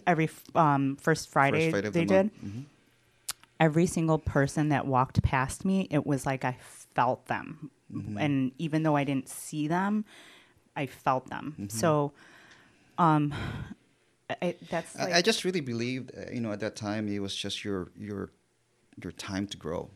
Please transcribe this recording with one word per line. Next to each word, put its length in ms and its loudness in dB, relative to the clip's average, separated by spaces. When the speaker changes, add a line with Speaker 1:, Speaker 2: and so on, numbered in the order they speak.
Speaker 1:
every 180 2
f-, 320 -8
um, 400 4
first 320 0
Friday 380 4
Speaker 2:
First 60 2
Friday 160 0
of 60 -4
Speaker 1:
they 100 2
Speaker 2:
the 100 4
month. 260 4
Speaker 1:
did. 80 -8
Speaker 2:
Mm-hmm. 120 -8
Speaker 1:
Every 260 6
single 320 2
person 500 2
that 180 0
walked 380 2
past 400 0
me, 260 2
it 160 2
was 180 0
like 200 -2
I 120 -2
felt 320 2
them. 440 -8
Speaker 2:
Mm-hmm. 260 -6
Speaker 1:
And 400 0
even 260 -2
though 100 2
I 80 2
didn't 260 -2
see 380 -6
them, 380 0
I 100 -4
felt 420 -2
them. 300 -8
Speaker 2:
Mm-hmm. 180 -8
Speaker 1:
So, 360 2
um, 360 4
I, 140 -2
that's 260 -6
Speaker 2:
I, 100 -6
Speaker 1:
like 80 0
Speaker 2:
I 80 6
just 220 0
really 160 -2
believed, 560 -4
uh, 160 -10
you 80 -4
know, 120 -2
at 80 -6
that 160 -4
time 320 -4
it 100 -2
was 160 -4
just 300 -6
your, 240 -4
your, 320 -8
your 80 -8
time 380 -6
to 80 -12
grow. 400 -6